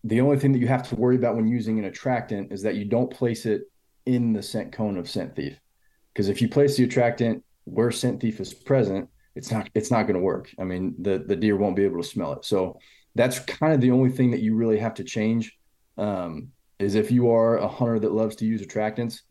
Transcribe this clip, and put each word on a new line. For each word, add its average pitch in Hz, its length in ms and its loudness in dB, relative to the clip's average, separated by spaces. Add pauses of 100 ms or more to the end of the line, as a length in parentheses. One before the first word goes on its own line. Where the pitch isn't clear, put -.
the 110 180 2
only 139 160 4
thing 139 160 2
that 127 60 2
you 120 80 2
have 127 220 0
to 120 60 -4
worry 123 200 2
about 120 200 2
when 110 120 2
using 110 320 0
an 101 100 -6
attractant 110 600 -4
is 98 120 -10
that 104 120 -2
you 101 100 -4
don't 117 260 0
place - 340 -2
it 107 160 0 (460)
in 120 260 2
the 101 100 -2
scent - 300 -6
cone 104 240 -2
of 85 100 -6
Scent - 280 -6
Thief. 69 220 -6 (580)
'Cause 98 140 0
if 101 120 0
you 113 80 2
place 143 260 4
the 123 120 4
attractant 120 540 0 (240)
where 113 260 0
Scent - 280 -4
Thief 110 220 -4
is - 120 -10
present, 98 540 0 (280)
it's - 140 -14
not, 110 240 -4
it's 107 160 -2
not 110 160 2
gonna 98 140 0
work. - 400 -2
I 92 60 -6
mean, 92 340 -4
the, 92 260 -2
the 98 120 0
deer 104 180 2
won't 95 220 0
be 101 80 4
able 85 160 0
to 85 60 -6
smell 76 260 -4
it. - 100 -12
So 95 340 -2 (380)
that's 123 240 2
kind - 320 -2
of 147 80 4
the 123 120 6
only 127 180 4
thing 127 220 2
that 110 100 0
you 110 120 0
really 110 240 2
have 110 180 -2
to 95 100 -10
change, 110 520 -2 (400)
um, 90 520 -6 (280)
is 98 180 0
if 107 140 2
you 123 220 4
are 113 280 4
a 101 100 -2
hunter 117 300 0
that 104 120 0
loves 110 260 0
to 110 80 -4
use 110 160 -2
attractants 107 680 -4